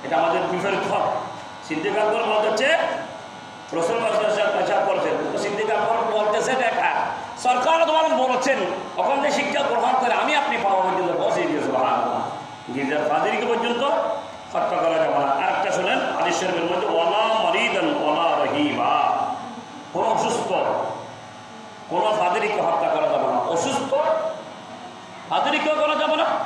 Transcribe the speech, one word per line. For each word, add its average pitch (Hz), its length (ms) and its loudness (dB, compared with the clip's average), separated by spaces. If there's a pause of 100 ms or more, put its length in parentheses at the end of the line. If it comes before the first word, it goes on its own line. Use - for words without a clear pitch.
এটা 165 120 -2
আমাদের 170 260 2
বিপরীত 185 500 -2
হক। 151 200 0 (560)
সিদ্দিক 196 300 -2
আকবর 220 240 2
বলতে 214 260 2
হচ্ছে, 285 300 2 (920)
রসুল 165 280 0
সাহেব 208 600 2
পেশাব 196 260 2
করছেন, - 460 0
তো - 60 -2
সিদ্দিক 208 320 -2
আকবর - 480 0
বলতেছে, 214 340 2
"দেখা, 220 400 2 (500)
সরকার 311 440 4
তোমার 320 220 4
বলেছেন, 262 500 2 (380)
ওখান 277 240 2
থেকে - 120 2
শিক্ষা - 300 0
গ্রহণ 233 380 2
করে 240 120 2
আমি 233 240 2
আপনি 247 260 0
পাওয়া 190 200 4
পর্যন্ত 180 280 0 (100)
বসে 196 220 2
দিয়েছে।" 151 240 0
সুবহানাল্লাহ। - 540 0 (540)
গির্জার 139 340 0
ফাদরিকে 160 380 2
পর্যন্ত 233 380 0 (680)
হত্যা - 240 0
করা 165 220 2
যাবে 160 200 2
না। 175 120 2
আরেকটা 190 400 0
শোনেন, 185 280 0
হাদিস 175 420 0
শরীফের 175 240 0
মধ্যে, 180 220 0
"ওয়ালা 185 560 2
মারিদান 170 600 0
ওয়ালা 196 420 2
রহিবা", 143 760 2 (720)
কোনো 202 140 0
অসুস্থ, - 460 0 (1400)
কোনো 214 280 2
ফাদরিকে 214 440 2
হত্যা - 260 2
করা 156 200 2
যাবে - 240 2
না। - 60 2
অসুস্থ 269 560 0 (1300)
ফাদরিকেও 294 460 0
করা 302 200 2
যাবে 302 220 0
না 330 80 2 (220)